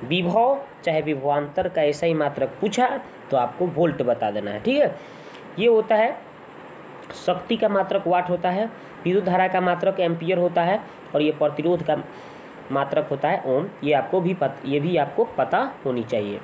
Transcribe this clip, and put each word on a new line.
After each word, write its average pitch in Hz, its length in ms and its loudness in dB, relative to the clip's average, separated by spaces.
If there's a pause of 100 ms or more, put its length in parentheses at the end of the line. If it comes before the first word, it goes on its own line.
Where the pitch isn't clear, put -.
विभव 185 540 2 (260)
चाहे 160 180 2
विभवांतर 147 680 0
का 165 140 0
एसआई 151 320 2
मात्रक 143 340 0 (120)
पूछा 214 260 2 (440)
तो 139 60 2
आपको 123 300 0
वोल्ट 147 360 2
बता 113 280 0
देना 101 200 -4
है, 104 120 -6
ठीक 269 160 2
है। 262 160 2 (640)
ये 208 80 2
होता 220 280 4
है 226 220 2 (1000)
शक्ति 180 400 -2
का 226 120 2
मात्रक 196 380 0
वाट 175 240 2
होता 175 200 0
है, 196 160 0 (380)
विद्युत 185 200 2
धारा 185 240 4
का 185 120 2
मात्रक 180 400 2
एम्पियर 170 380 0
होता 175 240 2
है, 190 180 2 (340)
और 151 80 4
ये 151 100 2
प्रतिरोध 151 500 0
का 156 140 0 (760)
मात्रक 139 380 0
होता 143 180 0
है 180 200 0
ओम। 139 200 2 (160)
ये 147 80 4
आपको 147 280 2
भी 180 140 2
पत-, 139 320 -4
ये 143 140 0
भी 170 160 0
आपको 147 280 2 (120)
पता 185 340 2 (140)
होनी 123 180 0
चाहिए 101 420 -2